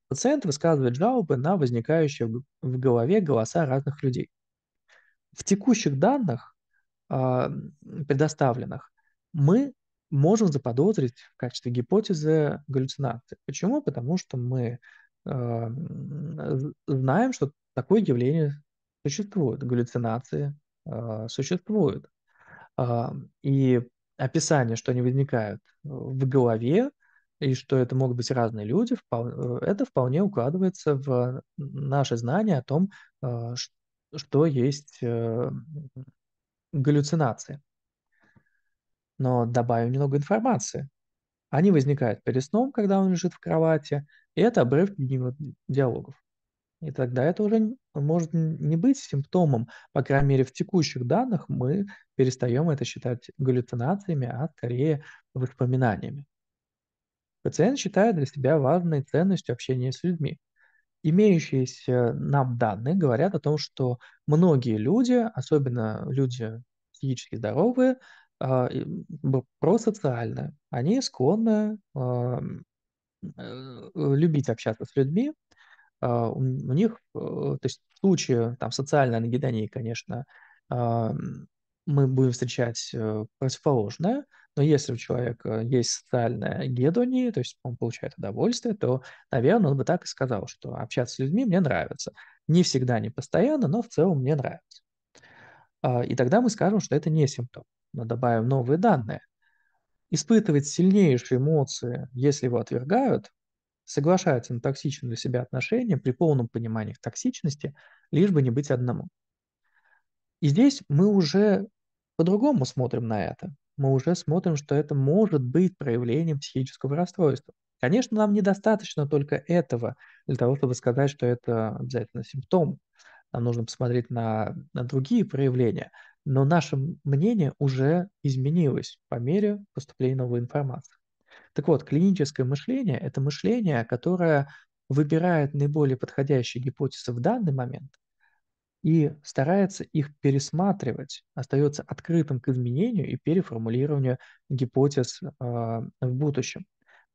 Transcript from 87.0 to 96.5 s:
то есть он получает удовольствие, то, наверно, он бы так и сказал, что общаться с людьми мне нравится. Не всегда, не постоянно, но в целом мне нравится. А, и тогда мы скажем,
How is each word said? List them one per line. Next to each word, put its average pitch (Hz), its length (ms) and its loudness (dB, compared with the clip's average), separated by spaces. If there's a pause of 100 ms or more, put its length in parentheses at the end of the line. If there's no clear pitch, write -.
то 143 100 -4
есть - 220 -10
он 123 140 -8
получает - 400 -6
удовольствие, 190 580 -2
то, 127 280 0 (280)
наверно, 147 400 4
он 139 60 0
бы 131 80 -2
так 175 200 0
и - 20 -16
сказал, 120 400 -4
что - 280 -12
общаться - 420 -4
с - 20 -6
людьми 175 260 0
мне 190 160 2
нравится. - 520 -2 (340)
Не 170 160 6
всегда, 123 360 0
не 107 120 -4
постоянно, 240 560 0
но 208 160 0
в - 60 -20
целом 160 320 2
мне 143 140 0
нравится. - 460 -8 (1000)
А, 123 200 0
и - 120 -4
тогда 135 260 2
мы 247 80 2
скажем, 196 300 0